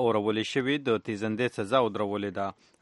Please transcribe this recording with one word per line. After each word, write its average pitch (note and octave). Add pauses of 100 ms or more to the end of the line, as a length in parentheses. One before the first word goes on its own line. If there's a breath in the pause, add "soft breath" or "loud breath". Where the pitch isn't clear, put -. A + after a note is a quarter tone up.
اورولې G#2+
شوې C3+ (120)
د A2+
تیزندې A2
سزا A2+
ودرولې G2+
ده. G2 (340 soft breath)